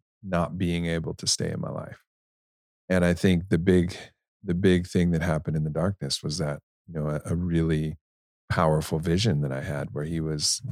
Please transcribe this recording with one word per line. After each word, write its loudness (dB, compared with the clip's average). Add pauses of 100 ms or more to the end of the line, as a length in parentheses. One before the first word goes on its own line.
(220)
not -2
being 0
able -2
to -12
stay -2
in -4
my -6
life. -10 (880)
And 4
I 6
think 2
the 4
big, 4 (460)
the -2
big 4
thing 2
that 2
happened 0
in 0
the -2
darkness -4
was -4
that, -4 (260)
you -12
know, -2
a, -2 (120)
a 0
really 0 (500)
powerful 2
vision 2
that -2
I -4
had -6
where -6
he -4
was, -2